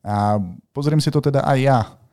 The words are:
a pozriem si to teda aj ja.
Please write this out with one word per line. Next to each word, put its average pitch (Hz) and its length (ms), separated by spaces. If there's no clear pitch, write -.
a 104 380
pozriem 147 280
si 147 120
to 151 80
teda 139 240
aj 139 160
ja. 131 220